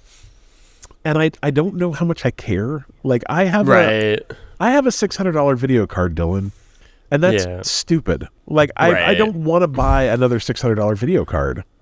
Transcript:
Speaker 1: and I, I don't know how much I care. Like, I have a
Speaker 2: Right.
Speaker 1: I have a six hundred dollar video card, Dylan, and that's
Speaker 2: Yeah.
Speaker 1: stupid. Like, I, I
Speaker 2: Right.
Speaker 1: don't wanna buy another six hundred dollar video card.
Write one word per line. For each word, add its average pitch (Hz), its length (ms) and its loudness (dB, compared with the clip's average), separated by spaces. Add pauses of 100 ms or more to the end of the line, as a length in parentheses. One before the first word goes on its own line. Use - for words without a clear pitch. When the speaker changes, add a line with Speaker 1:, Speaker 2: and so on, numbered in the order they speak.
(1040)
Speaker 1:
and 151 120 0
I, 160 140 2 (100)
I 143 100 -2
don't 156 240 0
know 175 160 -2
how 160 140 -4
much 165 200 -4
I 120 60 0
care. 120 540 -6 (180)
Like, 127 260 0
I 175 160 0
have 175 240 2
a - 20 2
Speaker 2:
Right. 107 480 4 (400)
Speaker 1:
I 185 120 2
have 269 160 2
a 220 40 4
six - 240 -4
hundred 185 180 -2
dollar 143 220 2
video 123 300 2
card, 87 300 -2
Dylan, 92 360 -2 (600)
and 147 120 2
that's 104 220 2
Speaker 2:
Yeah. 90 160 -8
Speaker 1:
stupid. 92 680 -2 (200)
Like, 151 300 2
I, 165 120 4
I - 20 6
Speaker 2:
Right. 175 260 2
Speaker 1:
don't 214 260 -2
wanna 170 240 2
buy 131 360 2
another 120 360 2
six - 220 -6
hundred 113 140 2
dollar 107 200 0
video 123 300 0
card. 69 380 -4 (180)